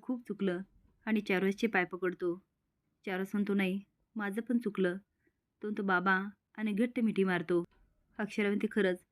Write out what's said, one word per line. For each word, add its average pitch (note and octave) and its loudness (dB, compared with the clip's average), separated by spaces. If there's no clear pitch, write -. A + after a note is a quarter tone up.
खूप B3 -6
चुकलं," F#3+ -2
आणि G#3+ 0
चारुहासचे G3 0
पाय G3 2
पकडतो. F3+ -4
चारुहास F#3+ -2
म्हणतो, G3+ 0
"नाही, F#3+ 0
माझं G#3 -4
पण A#3+ 0
चुकलं." F#3+ 0
तो G#3+ -6
म्हणतो, G#3+ -4
"बाबा," F#3+ 2
आणि G#3+ -2
घट्ट B3 0
मिठी F#3+ 2
मारतो. F3 0
अक्षरा G#3 -2
म्हणते, G#3 0
"खरंच, F#3 2